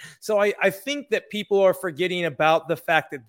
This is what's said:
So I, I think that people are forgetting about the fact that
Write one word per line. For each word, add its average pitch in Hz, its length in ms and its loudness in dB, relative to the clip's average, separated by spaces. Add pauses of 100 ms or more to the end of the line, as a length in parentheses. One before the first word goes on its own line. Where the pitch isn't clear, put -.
(200)
So 214 200 0
I, 208 200 2
I 196 100 4
think 277 400 -8
that 214 200 -4
people 202 300 0
are 185 140 6
forgetting 180 500 -4
about 160 440 2
the 165 80 -2
fact 156 360 0
that 131 160 -12